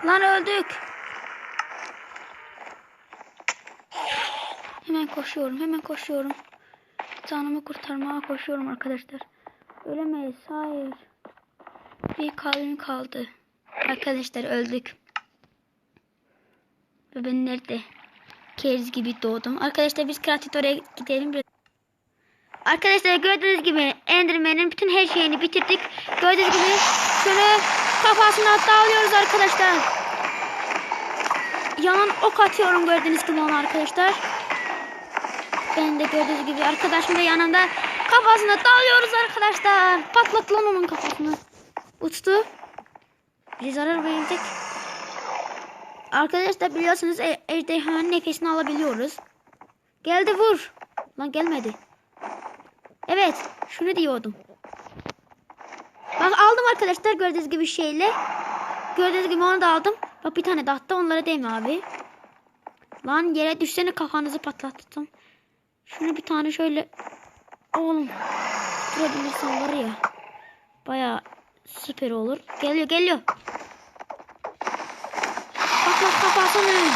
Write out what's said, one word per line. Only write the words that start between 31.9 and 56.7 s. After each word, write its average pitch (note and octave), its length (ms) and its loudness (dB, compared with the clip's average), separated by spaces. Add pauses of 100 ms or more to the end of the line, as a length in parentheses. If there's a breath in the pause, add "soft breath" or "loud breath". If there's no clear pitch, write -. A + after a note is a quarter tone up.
ok G#4+ 160 2
atıyorum F4+ 460 6
gördüğünüz E4 400 2
gibi D#4 160 0
ona D4+ 160 2
arkadaşlar. D#4 560 0 (1600)
Ben D4+ 220 0
de D4+ 40 2
gördüğünüz D4 420 0
gibi C#4 180 -2
arkadaşım E4 520 2
da F4 60 4
yanımda. E4 460 4 (440)
Kafasına A4 520 8
dalıyoruz A#4+ 500 8 (120)
arkadaşlar. G4 880 2
Patlat A4+ 380 4
lan G#4+ 160 4
onun F#4 200 2
kafasını. D#4 500 -4 (640)
Uçtu. - 300 -2 (1300)
Bize C4 100 -6
zarar D4+ 320 -2
verecek. D#4+ 360 -2 (1700)
Arkadaşlar F4 640 0
biliyorsunuz E4+ 440 0
e-, D#4+ 300 -2
ejderhanın E4 600 -2
nefesini E4 380 -2
alabiliyoruz. D4+ 680 -2 (840)
Geldi, F#4 340 2
vur. G#4 360 2 (460)
Lan C#4+ 120 -6
gelmedi. D4+ 420 -2 (1300)
Evet, F#4+ 420 0 (180)
şunu F4 280 -4
diyordum. A#3+ 400 -2 (1800)
Bak F#4 200 2
aldım A#4 320 6